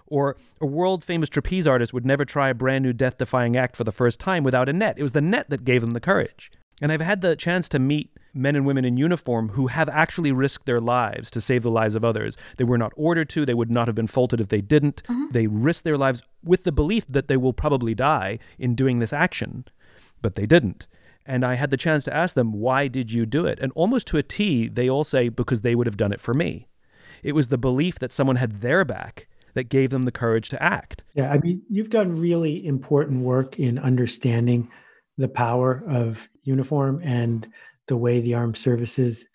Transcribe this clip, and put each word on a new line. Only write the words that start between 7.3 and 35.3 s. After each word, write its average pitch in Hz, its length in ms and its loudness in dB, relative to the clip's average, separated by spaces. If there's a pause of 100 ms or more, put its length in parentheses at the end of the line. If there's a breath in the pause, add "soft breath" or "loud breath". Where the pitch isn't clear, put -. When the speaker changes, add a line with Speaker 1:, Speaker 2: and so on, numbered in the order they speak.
Speaker 1:
chance 170 340 -2
to 147 80 0
meet 143 320 0 (220 soft breath)
men 143 240 0
and 139 80 2
women 139 200 2
in 123 120 2
uniform 127 540 0
who 131 160 0
have 143 220 -2
actually 151 440 0
risked 131 340 -2
their 120 140 2
lives 113 520 -2
to 117 80 -4
save 123 220 0
the 120 80 0
lives 110 240 2
of 110 100 0
others. 110 320 -2 (200 loud breath)
They 131 80 0
were 120 140 4
not 110 180 -2
ordered 160 340 0
to. 151 140 -2
They 127 100 0
would 117 160 0
not 117 160 2
have 113 80 0
been 113 120 0
faulted 123 340 0
if 104 80 -4
they 104 140 0
didn't. 143 420 2
Speaker 2:
Mm-hmm. 262 280 -2
Speaker 1:
They 117 140 2
risked 110 380 0
their 151 140 0
lives 135 240 0 (200)
with 175 220 2
the 170 80 0
belief 160 340 0
that 135 220 -2
they 139 80 2
will 127 160 2
probably 123 420 0
die 113 440 0 (200 loud breath)
in 127 160 0
doing 123 240 2
this 113 140 -2
action, - 540 -4 (560 soft breath)
but 101 120 0
they 101 120 -2
didn't. 107 400 2 (400 soft breath)
And 127 180 -2
I 127 100 0
had 135 160 -2
the 135 60 2
chance 156 280 0
to - 100 -6
ask 170 200 -2
them, 113 180 2
"Why 131 360 0
did 120 240 -4
you 117 140 0
do 139 180 0
it?" 127 160 -2
And 135 140 -4
almost 220 340 0
to - 80 0
a 147 60 2
T, 139 460 -2
they 120 200 0
all 139 160 0
say, 127 240 0
"Because 117 320 -2
they 120 140 0
would 120 120 2
have 104 120 -2
done 101 140 2
it 101 80 -6
for 120 140 -2
me." - 320 -2 (560 loud breath)
It 147 120 -4
was 147 140 2
the 131 100 0
belief 135 400 0
that 127 140 -6
someone 135 240 2
had 113 260 -4
their 156 220 2
back - 440 -10 (260 soft breath)
that 127 140 -4
gave 135 220 2
them 131 120 -2
the 123 100 0
courage 113 360 0
to 131 140 -8
act. - 420 -2 (100)
Speaker 3:
Yeah, 139 160 0
I 143 80 2
mean, 180 300 -2
you've 214 220 -4
done 190 280 2
really 165 460 0
important 143 580 0
work 127 360 0
in 127 200 0
understanding 120 920 0 (480 loud breath)
the 131 100 0
power 127 580 0